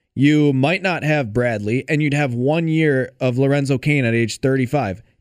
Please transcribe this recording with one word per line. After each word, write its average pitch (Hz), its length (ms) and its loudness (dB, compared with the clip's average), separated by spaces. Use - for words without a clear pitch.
You 147 380 4
might 147 280 0
not 175 220 -2
have 147 300 0
Bradley, 117 540 -2
and 151 140 0
you'd 147 140 0
have 143 180 0
one 147 340 0
year 151 520 0
of 127 180 0
Lorenzo 139 400 0
Cain 143 280 0
at 113 100 0
age 117 240 -2
thirty-five. 127 640 -2